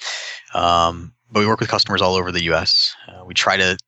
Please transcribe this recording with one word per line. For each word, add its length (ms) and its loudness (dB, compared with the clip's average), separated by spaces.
Um, 600 0
but 100 0
we 60 2
work 120 0
with 100 -4
customers 320 0
all 140 2
over 160 -2
the 140 -2
U 100 2
S. 400 0
Uh, 160 -20
we 120 -8
try 200 2
to, 220 2